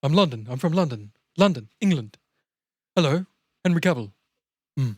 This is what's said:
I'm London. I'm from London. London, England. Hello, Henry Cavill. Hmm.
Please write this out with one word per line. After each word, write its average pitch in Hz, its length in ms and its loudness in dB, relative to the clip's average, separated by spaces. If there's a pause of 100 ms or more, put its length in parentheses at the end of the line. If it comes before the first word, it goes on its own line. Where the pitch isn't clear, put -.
I'm 143 100 0
London. 131 360 2
I'm 127 80 -6
from 160 140 -2
London. 127 400 -2 (240)
London, 165 320 2 (120)
England. 147 380 -2 (760)
Hello, 170 280 2 (400)
Henry 175 160 2
Cavill. 123 320 -2 (640)
Hmm. 131 220 -2